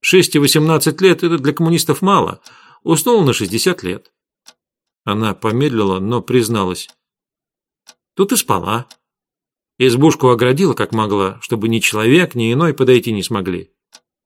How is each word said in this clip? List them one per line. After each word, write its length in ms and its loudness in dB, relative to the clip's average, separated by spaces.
Шесть 340 2
и 20 4
восемнадцать 600 2
лет — 240 4
это 140 0
для 160 -2
коммунистов 480 0
мало. 400 0
Уснула 420 2
на 80 2
шестьдесят 500 -4
лет». 300 -10
Она 280 -2
помедлила, 680 -2
но 200 -4
призналась: 720 -2
«Тут 180 0
и 40 -2
спала. 500 -4
Избушку 500 2
оградила, 460 2
как 180 -4
могла, 480 -2
чтобы 280 -6
ни 100 0
человек, 560 0
ни 180 -2
иной 220 0
подойти 380 2
не 100 -4
смогли». 500 -6